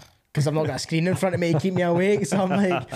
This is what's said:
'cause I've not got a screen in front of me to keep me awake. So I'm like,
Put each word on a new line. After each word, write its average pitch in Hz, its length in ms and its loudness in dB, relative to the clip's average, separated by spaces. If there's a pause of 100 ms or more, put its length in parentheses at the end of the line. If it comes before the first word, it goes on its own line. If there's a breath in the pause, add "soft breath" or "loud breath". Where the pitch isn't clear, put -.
(340 loud breath)
'cause 147 140 0
I've 147 60 0
not 156 140 0
got 131 100 -4
a - 20 -8
screen 165 260 -2
in 180 100 0
front 190 200 0
of 175 60 -4
me 170 100 0
to 151 80 2
keep 185 140 0
me 180 80 0
awake. 190 460 2
So 202 140 0
I'm 185 80 0
like, 185 460 0